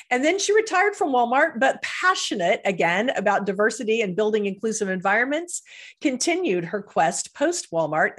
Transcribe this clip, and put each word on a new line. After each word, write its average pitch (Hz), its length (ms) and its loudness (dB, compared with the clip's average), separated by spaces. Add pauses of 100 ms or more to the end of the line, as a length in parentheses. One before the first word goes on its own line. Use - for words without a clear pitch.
(120)
And 254 120 2
then 339 140 2
she 403 160 0
retired 403 420 2
from 339 160 0
Walmart, 247 480 2
but 262 220 2
passionate 233 840 0
again 185 500 0
about 202 320 0
diversity 220 540 0
and 185 140 -4
building 214 300 2
inclusive 202 440 -4
environments, 233 760 -2 (380)
continued 269 640 0
her 202 180 -6
quest - 500 -2
post - 380 -2
Walmart 165 460 0